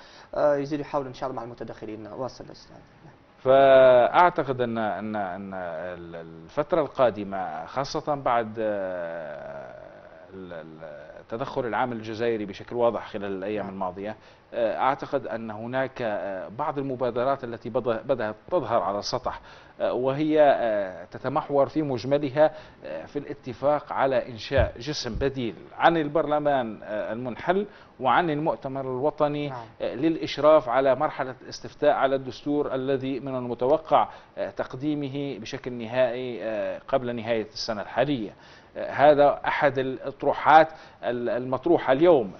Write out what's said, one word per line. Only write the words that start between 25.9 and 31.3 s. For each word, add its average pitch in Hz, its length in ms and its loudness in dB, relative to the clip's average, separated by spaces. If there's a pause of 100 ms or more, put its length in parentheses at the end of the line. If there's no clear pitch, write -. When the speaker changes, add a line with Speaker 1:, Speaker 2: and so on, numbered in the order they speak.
Speaker 2:
البرلمان، 147 840 0
آه، 101 300 -6
المنحل 127 540 -4 (340)
وعن 135 300 2
المؤتمر 143 500 -4
الوطني، 147 680 -2
Speaker 1:
نعم. 131 100 -8 (240)
Speaker 2:
آه، 95 120 -4
للإشراف 151 720 4
على 131 260 4
مرحلة 139 480 -4